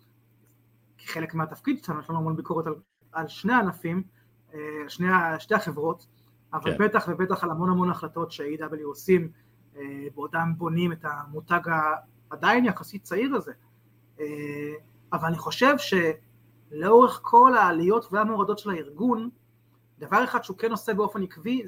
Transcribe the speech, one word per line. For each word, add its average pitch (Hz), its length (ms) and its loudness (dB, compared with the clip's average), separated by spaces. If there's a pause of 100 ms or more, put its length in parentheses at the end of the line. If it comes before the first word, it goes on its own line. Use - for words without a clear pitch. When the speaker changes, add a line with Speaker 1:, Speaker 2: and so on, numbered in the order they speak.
(1000)
Speaker 1:
כחלק - 360 -8
מהתפקיד 160 500 -4
שלנו, 151 160 -6
יש 147 100 -14
לנו 165 80 -2
המון 160 180 0
ביקורת 165 300 -4
על, 156 80 -4 (380)
על - 160 -6
שני - 240 -2
הענפים, 185 500 0 (520)
אה, 151 60 -14 (280)
שני 180 200 -2
ה-, 170 320 2
שתי - 140 -2
החברות, 160 520 -2 (460)
אבל - 260 -2
Speaker 2:
כן. 202 60 4
Speaker 1:
בטח 214 240 2
ובטח 180 360 -2
על 175 60 -2
המון 175 200 0
המון 180 200 2
החלטות 165 420 -6
ש-A 151 280 -8
W 151 240 -10
עושים, 165 460 0 (460)
אה, 143 380 -12
בעודם 165 420 -4
בונים 170 360 -2
את 160 120 -12
המותג 147 640 -4
ה-, 160 260 0 (360)
עדיין 226 340 2
יחסית 202 380 -4
צעיר 254 320 -2
הזה. 160 180 -4 (680)
אה, 151 40 -6 (880)
אבל 160 160 -2
אני 165 100 -2
חושב 262 400 2
שלאורך 185 1400 2
כל 247 340 8
העליות 185 560 2
והמורדות 208 460 0
של 208 120 -8
הארגון, 190 600 -2 (680)
דבר 190 260 2
אחד 240 200 -2
שהוא 190 140 -10
כן 226 120 0
עושה 220 240 -2
באופן 202 280 0
עקבי, 220 440 -4